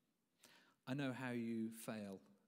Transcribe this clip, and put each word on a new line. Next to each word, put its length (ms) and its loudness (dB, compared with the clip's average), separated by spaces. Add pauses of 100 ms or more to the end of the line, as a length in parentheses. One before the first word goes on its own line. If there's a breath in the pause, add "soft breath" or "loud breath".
(880 loud breath)
I 60 0
know 180 2
how 200 0
you 400 2
fail 500 -4 (260)